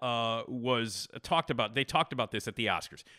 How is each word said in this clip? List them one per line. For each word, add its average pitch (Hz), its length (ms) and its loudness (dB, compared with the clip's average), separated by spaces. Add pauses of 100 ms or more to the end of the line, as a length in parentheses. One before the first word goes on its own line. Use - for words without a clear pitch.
uh, 117 460 0
was, 117 680 0
uh, 131 80 -10
talked 165 280 2
about, 113 260 0
they 139 80 2
talked 160 280 2
about 123 200 -2
this 107 160 -4
at 107 80 -8
the 113 100 0
Oscars. - 380 0 (140)